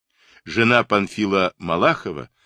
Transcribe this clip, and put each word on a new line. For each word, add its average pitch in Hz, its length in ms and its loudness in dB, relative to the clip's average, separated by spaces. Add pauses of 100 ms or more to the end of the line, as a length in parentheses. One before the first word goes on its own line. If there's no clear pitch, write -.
(460)
Жена 117 400 2
Панфила 98 720 0
Малахова, 87 720 -4 (160)